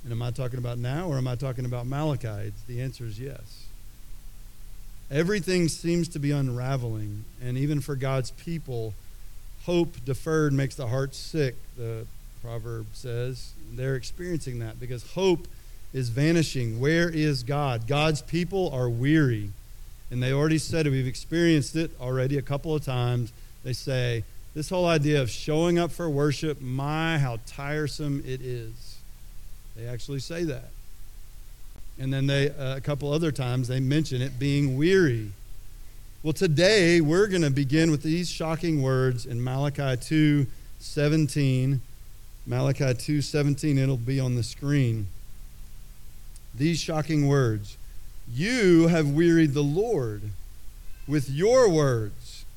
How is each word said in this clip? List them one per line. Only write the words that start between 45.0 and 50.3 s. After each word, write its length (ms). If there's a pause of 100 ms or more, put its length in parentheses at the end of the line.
These 240
shocking 480
words, 480 (580)
"You 540
have 220
wearied 440
the 80
Lord 600 (840)